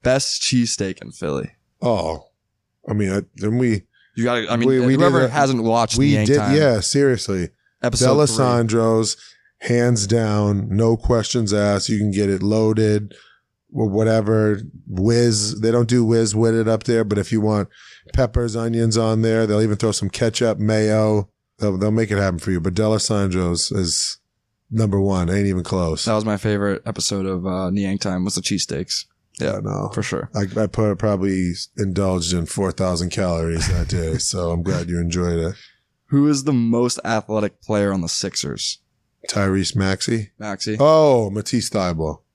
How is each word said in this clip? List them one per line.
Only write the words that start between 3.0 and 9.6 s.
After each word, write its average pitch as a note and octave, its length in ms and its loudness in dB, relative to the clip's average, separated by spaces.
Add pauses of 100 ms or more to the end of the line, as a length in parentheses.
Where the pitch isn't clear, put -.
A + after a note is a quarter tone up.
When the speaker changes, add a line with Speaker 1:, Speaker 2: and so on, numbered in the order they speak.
Speaker 2:
I, G2 100 0 (140)
then G#2+ 220 -2
we A#2 260 2 (320)
Speaker 1:
You A#2 100 -2
gotta, A#2+ 260 -2
I A#2+ 60 0
mean, A#2+ 100 2
Speaker 2:
we, C3 140 4
we B2+ 120 4
did C3+ 60 2
Speaker 1:
whoever C3 260 4
Speaker 2:
a, A#2+ 40 -2
Speaker 1:
hasn't C3+ 340 0
watched A2+ 340 0
Speaker 2:
we C3+ 100 4
Speaker 1:
the D3 80 4
Yang G#2+ 120 2
Speaker 2:
did, C#3 100 4
Speaker 1:
Time C3+ 180 2
Speaker 2:
yeah, C#3 260 4
seriously. G#2 680 0 (320)
Speaker 1:
episode A#2+ 260 0
three. - 80 -
Speaker 2:
D'Alessandro's, A#2 1000 2 (440)
hands A#2+ 480 2